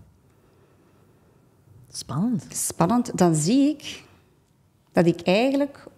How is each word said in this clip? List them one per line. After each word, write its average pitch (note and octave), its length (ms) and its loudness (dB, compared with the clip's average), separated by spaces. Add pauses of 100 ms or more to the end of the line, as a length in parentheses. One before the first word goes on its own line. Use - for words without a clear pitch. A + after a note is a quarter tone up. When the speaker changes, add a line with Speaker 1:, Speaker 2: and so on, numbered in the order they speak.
(1900)
Speaker 1:
Spannend. G3+ 580 -6
Speaker 2:
spannend, - 680 -2
dan F3 180 4
zie A#3+ 340 2
ik - 340 -10 (880)
dat F#3 140 2
ik E3 160 2
eigenlijk C4+ 600 0 (140)